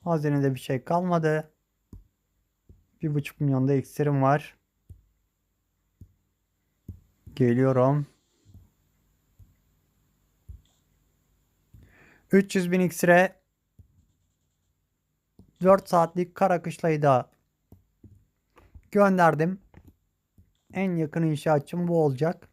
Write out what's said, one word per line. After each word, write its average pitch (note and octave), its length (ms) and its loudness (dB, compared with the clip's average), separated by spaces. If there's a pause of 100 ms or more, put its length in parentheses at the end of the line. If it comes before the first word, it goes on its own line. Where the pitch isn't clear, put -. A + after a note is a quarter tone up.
Hazinede D3 500 -2
bir B2+ 60 -8
şey C3 240 -6
kalmadı. E3+ 680 -2 (1500)
Bir D3+ 140 -4
buçuk - 260 -8
milyon C3+ 260 0
da C#3 60 2
iksirim C#3+ 480 -2
var. C#3 360 -2 (2750)
Geliyorum. C3 720 0 (4000)
Üç G3 240 2
yüz F3 160 -2
bin F#3 80 2
iksire F3+ 560 2 (2250)
dört F#3+ 280 4
saatlik F3 460 -2
kara F#3 260 0
kışlayı D#3+ 400 -4
da C3+ 300 2 (1600)
gönderdim. F3+ 680 2 (1120)
En F#3 220 -4
yakın D#3+ 280 -4
inşaatçım D#3 640 -2
bu E3+ 160 0
olacak. D3+ 500 -2